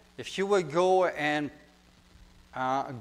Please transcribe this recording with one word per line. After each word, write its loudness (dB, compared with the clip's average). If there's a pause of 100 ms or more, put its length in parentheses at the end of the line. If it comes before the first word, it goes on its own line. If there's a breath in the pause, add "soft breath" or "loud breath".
(180)
if -12
you 0
would 2
go 4
and, -2 (1040)
uh, -2